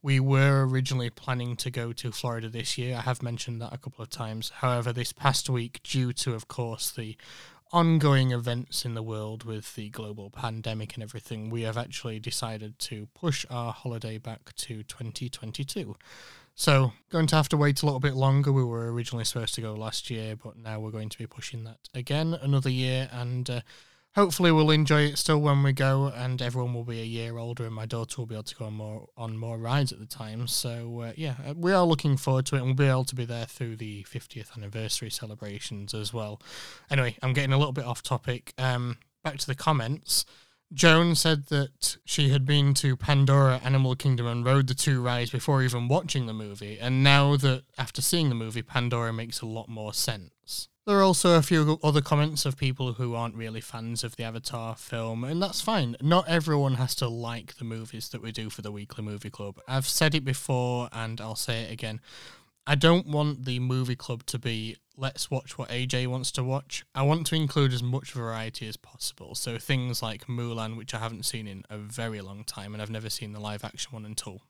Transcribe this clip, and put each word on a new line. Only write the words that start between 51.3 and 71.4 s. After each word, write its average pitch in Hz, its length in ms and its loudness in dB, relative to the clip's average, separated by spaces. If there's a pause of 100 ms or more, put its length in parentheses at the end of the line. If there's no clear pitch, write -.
a 151 40 6
few 156 400 4
other 151 200 4
comments 147 420 2
of 135 140 -2
people 127 360 -2
who 120 200 -2
aren't 117 200 -4
really 113 280 -8
fans 113 420 -8
of 113 120 -10
the 117 80 -6
Avatar 113 520 -8
film, 113 480 -6
and 160 180 -2
that's - 200 -4
fine. 151 400 0
Not 170 260 4
everyone 151 460 2
has 127 220 0
to 123 120 -2
like 117 480 -8
the - 80 -10
movies 110 460 -10
that 113 100 -10
we 113 100 -10
do 110 200 -8
for - 100 -14
the 110 120 -10
Weekly 104 300 -10
Movie 104 280 -8
Club. 101 360 -12
I've 131 220 0
said 156 260 4
it 147 100 0
before, 123 680 -2
and 113 260 -6
I'll 110 160 -8
say 117 280 -4
it 110 100 -8
again. 110 280 -8 (680)
I 147 40 6
don't 165 320 6
want 147 400 0
the 123 140 -2
movie 127 360 0
club 117 300 -8
to 131 120 -6
be, 113 380 -4 (180)
"Let's 131 360 -6
watch - 260 -4
what 131 160 -10
A 123 140 -2
J 127 200 0
wants 127 260 -2
to 131 120 -2
watch." 135 400 -4 (100)
I 135 60 -2
want 151 280 4
to 165 60 0
include 143 380 2
as 123 100 -2
much 127 300 -2
variety 113 560 -6
as 107 80 -12
possible. - 580 -12
So 117 220 -6
things 123 460 -2
like 110 240 -8
Mulan, 117 500 -6
which 110 160 -12
I 113 60 -6
haven't 110 260 -8
seen 107 240 -6